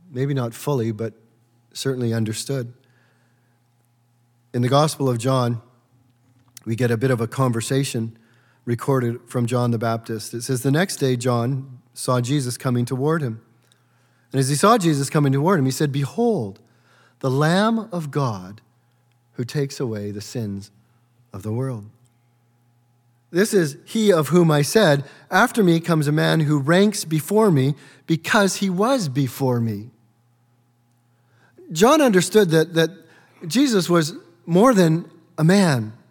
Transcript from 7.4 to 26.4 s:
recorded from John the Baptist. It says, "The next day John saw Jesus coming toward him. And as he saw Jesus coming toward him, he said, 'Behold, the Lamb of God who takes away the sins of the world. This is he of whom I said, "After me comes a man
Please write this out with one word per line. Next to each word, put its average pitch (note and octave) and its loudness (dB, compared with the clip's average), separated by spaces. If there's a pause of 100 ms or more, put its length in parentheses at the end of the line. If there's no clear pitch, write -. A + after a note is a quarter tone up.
recorded A#2+ -2
from A#2+ -4
John B2 0
the A#2 -2
Baptist. A2+ -6
It A#2+ -10
says, B2 -4
"The C#3 0
next D#3+ 0
day C3 0
John B2+ -4 (160)
saw B2+ -2
Jesus B2 -2
coming B2 -2
toward D3 -2
him. A2+ -8 (920)
And C3 -2
as C3 0
he C#3+ -2
saw G#3 4
Jesus D3+ 0
coming C#3+ 2
toward D#3+ 0
him, C3+ 0
he C3 0
said, D3 -2
'Behold, C#3+ -4 (600)
the C3 -2
Lamb G3 0
of D#3+ -8
God G#2+ -6 (720)
who - -8
takes C#3 -6
away G#2+ -6
the G2+ -10
sins G2+ -8 (640)
of F#2+ -14
the G#2+ -6
world. A#2+ -6 (1500)
This F#3+ 0
is D#3+ 2
he G#3+ 2
of D#3 2
whom E3 4
I D3 4
said, D3 4 (260)
"After A3 4
me E3+ 4
comes D#3+ 0
a D3 0
man D#3+ 2